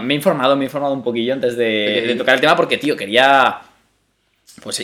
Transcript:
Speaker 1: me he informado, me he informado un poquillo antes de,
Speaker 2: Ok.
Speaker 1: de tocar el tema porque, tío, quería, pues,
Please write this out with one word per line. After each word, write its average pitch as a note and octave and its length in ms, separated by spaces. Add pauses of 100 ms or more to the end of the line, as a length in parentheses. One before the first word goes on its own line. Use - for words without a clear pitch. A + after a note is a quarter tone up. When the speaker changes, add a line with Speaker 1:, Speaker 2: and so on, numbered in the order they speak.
Speaker 1:
me C3 120
he - 20
informado, C#3+ 400
me C#3 80
he - 20
informado C#3 280
un C3+ 80
poquillo A#2+ 320
antes B2 220
de, G#2+ 460
Speaker 2:
Ok. A#2 60
Speaker 1:
de A#2+ 80
tocar B2+ 200
el - 40
tema D#3 160
porque, C3 220
tío, C#3+ 180
quería, B2 640 (1000)
pues, - 200